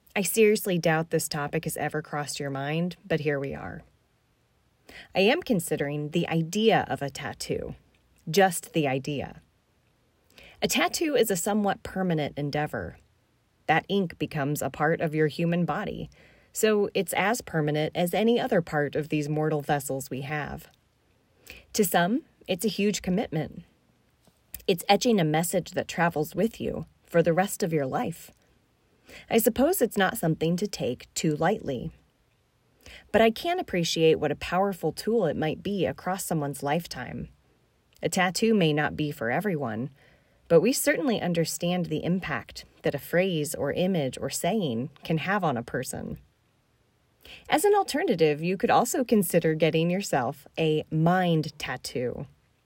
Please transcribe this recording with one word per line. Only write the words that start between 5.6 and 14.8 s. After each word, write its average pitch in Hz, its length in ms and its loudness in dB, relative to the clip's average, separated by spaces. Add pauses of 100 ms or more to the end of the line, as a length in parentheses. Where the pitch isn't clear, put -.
the 170 160 0
idea 165 600 2
of 135 140 -4
a 139 80 -6
tattoo, - 640 -8 (560)
just 185 420 2
the 151 160 0
idea. 135 540 -6 (1200)
A - 60 2
tattoo 320 460 0
is 233 160 4
a 190 60 0
somewhat 202 460 0
permanent 170 560 -2
endeavor. 147 580 -4 (680)
That 151 200 2
ink 190 320 -2
becomes 147 440 -2
a 135 80 -2
part 160 320 0